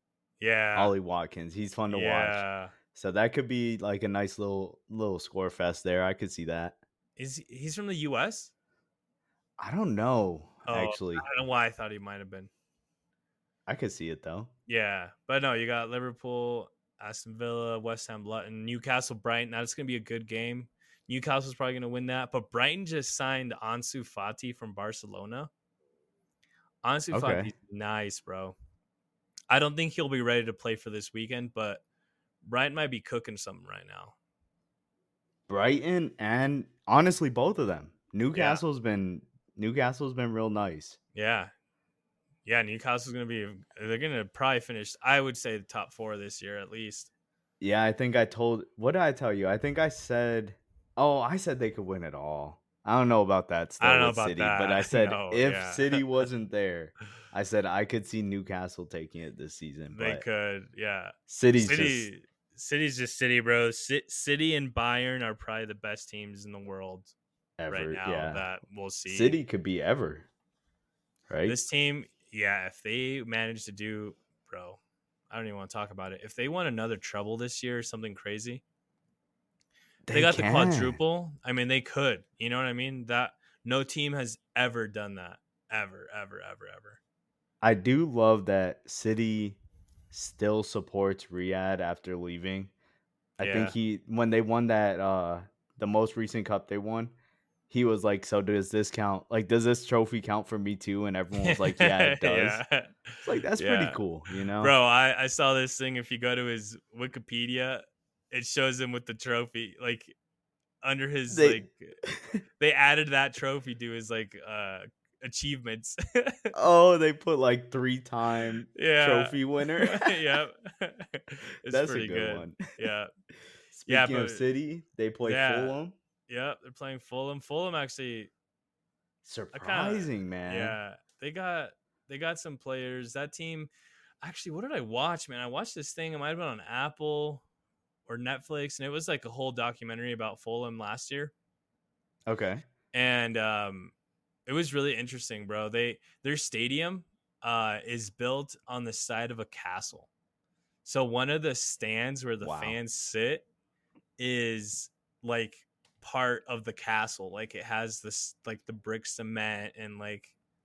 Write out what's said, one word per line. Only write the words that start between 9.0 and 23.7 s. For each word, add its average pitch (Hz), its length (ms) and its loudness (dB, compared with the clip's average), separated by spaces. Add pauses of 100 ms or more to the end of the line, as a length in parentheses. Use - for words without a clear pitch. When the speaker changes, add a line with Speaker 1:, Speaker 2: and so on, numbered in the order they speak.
Speaker 2:
I 107 140 -10
don't 165 240 0
know, 101 540 2 (180)
Speaker 1:
Oh, 120 80 -2
Speaker 2:
actually. 104 400 -2
Speaker 1:
I - 60 -4 (160)
don't 131 80 -2
know 131 40 -4
why 120 180 4
I 113 40 -2
thought 110 200 -8
he 104 80 -10
might 101 200 -12
have 98 100 -14
been. 95 200 -16 (1160)
Speaker 2:
I - 100 -4
could 107 180 -4
see 82 160 -8
it, 78 140 -8
though. 92 260 -10 (180)
Speaker 1:
Yeah. 101 400 -2 (180)
But 135 160 0
no, 135 120 2
you 117 140 0
got 117 220 -2
Liverpool, 123 800 -6 (320)
Aston 107 360 -12
Villa, 117 420 -4
West 113 300 -6
Ham, 107 160 -12
Luton, 110 400 -8
Newcastle, 123 500 -2
Brighton. 117 360 0
That's 117 220 -4
gonna 139 140 -8
be 127 80 -2
a 117 60 -4
good 113 260 -8
game. 117 400 -6 (400)
Newcastle's 135 480 -2
probably 127 200 -2
gonna 123 140 -6
win 123 180 -4
that, 127 260 -4
but 117 180 -4
Brighton 147 340 2
just 156 300 -4
signed 131 380 -2 (100)
Ansu 117 440 -6